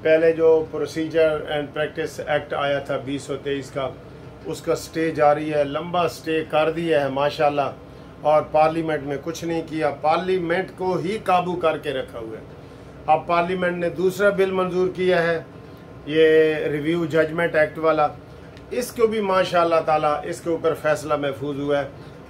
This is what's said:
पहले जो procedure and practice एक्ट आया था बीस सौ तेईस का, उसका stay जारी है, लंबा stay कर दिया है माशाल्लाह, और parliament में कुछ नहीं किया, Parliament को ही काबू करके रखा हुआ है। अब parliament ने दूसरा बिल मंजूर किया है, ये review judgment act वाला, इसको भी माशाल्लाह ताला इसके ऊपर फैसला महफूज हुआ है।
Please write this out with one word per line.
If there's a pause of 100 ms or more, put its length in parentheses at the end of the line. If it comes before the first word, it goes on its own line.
पहले
जो
procedure
and
practice
एक्ट
आया
था
बीस
सौ
तेईस
का, (520)
उसका
stay
जारी
है,
लंबा
stay
कर
दिया
है
माशाल्लाह, (580)
और
parliament
में
कुछ
नहीं
किया,
Parliament
को
ही
काबू
करके
रखा
हुआ
है। (680)
अब
parliament
ने
दूसरा
बिल
मंजूर
किया
है, (680)
ये (140)
review
judgment
act
वाला, (640)
इसको
भी
माशाल्लाह
ताला
इसके
ऊपर
फैसला
महफूज
हुआ
है। (380)